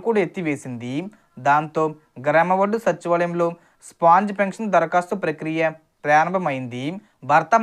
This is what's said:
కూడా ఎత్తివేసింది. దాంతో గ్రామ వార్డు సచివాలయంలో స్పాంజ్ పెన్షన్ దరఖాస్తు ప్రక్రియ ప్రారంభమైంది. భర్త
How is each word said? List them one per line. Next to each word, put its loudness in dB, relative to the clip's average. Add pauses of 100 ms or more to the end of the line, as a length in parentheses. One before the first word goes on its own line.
కూడా 2
ఎత్తివేసింది. -8 (540)
దాంతో 2 (440)
గ్రామ 2
వార్డు 0
సచివాలయంలో 0 (420)
స్పాంజ్ 4
పెన్షన్ -2
దరఖాస్తు 0
ప్రక్రియ -2 (360)
ప్రారంభమైంది. 0 (480)
భర్త 4